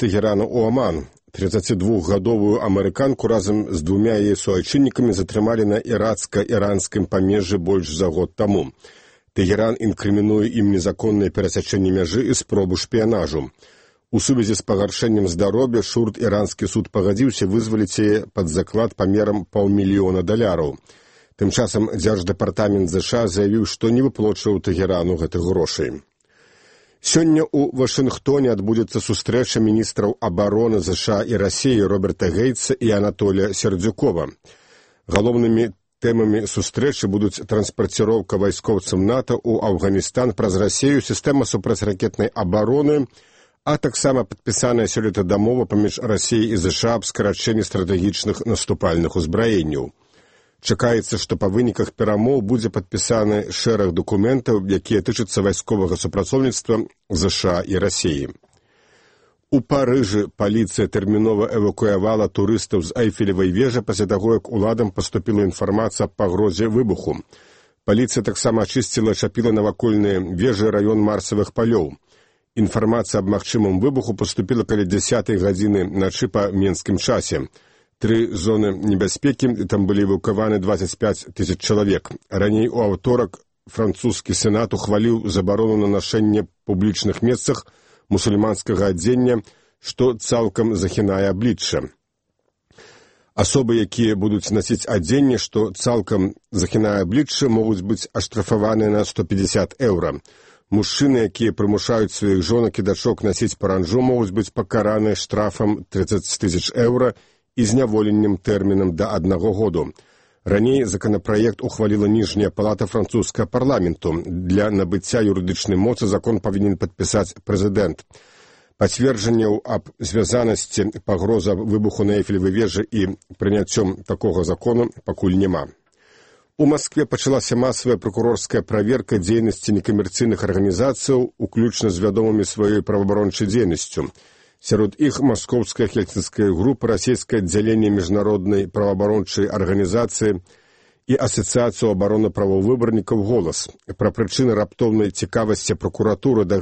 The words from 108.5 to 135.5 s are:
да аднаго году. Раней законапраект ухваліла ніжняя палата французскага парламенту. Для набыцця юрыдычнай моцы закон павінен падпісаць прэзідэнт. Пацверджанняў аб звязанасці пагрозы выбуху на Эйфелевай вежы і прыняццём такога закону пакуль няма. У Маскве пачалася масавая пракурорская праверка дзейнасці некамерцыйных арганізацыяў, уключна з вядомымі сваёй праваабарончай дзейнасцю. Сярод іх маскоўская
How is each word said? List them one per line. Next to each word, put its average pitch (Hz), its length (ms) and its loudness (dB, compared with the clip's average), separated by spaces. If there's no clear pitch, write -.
да 104 180 -2
аднаго 92 380 0
году. 90 400 -2
Раней 117 380 2
законапраект 104 800 0
ухваліла 104 440 0
ніжняя 104 440 2
палата 107 360 -2
французскага 107 600 -2
парламенту. 95 640 0
Для 92 440 0
набыцця 98 520 0
юрыдычнай 92 560 0
моцы 110 280 0
закон 101 320 0
павінен 98 400 0
падпісаць 95 640 -2
прэзідэнт. 98 640 0
Пацверджанняў 110 840 2
аб 107 240 -6
звязанасці 110 920 0
пагрозы 98 540 0
выбуху 104 480 0
на 101 160 2
Эйфелевай 95 320 0
вежы 101 340 -2
і 95 300 -2
прыняццём 98 680 0
такога 90 380 -2
закону 120 460 0
пакуль 92 300 0
няма. 92 320 0
У 151 60 4
Маскве 147 420 2
пачалася 127 500 -2
масавая 123 420 0
пракурорская 113 640 -2
праверка 107 560 0
дзейнасці 107 580 0
некамерцыйных 104 680 0
арганізацыяў, 107 920 0
уключна 113 540 0
з 87 100 -2
вядомымі 104 480 2
сваёй 104 380 2
праваабарончай 101 640 0
дзейнасцю. 85 580 0
Сярод 104 360 0
іх 147 240 0
маскоўская 120 640 0